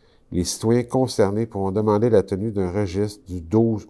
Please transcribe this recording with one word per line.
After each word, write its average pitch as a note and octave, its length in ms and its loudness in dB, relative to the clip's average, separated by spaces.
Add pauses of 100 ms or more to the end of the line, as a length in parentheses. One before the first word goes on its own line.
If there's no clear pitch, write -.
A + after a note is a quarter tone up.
(320)
les F2+ 120 0
citoyens A#2 400 0
concernés A#2 640 0
pourront G2 260 -4
demander G#2+ 380 2
la G#2 140 4
tenue G2+ 280 -4
d'un F#2+ 200 -2
registre G2+ 560 -4
du F2+ 120 -8
douze G#2+ 500 2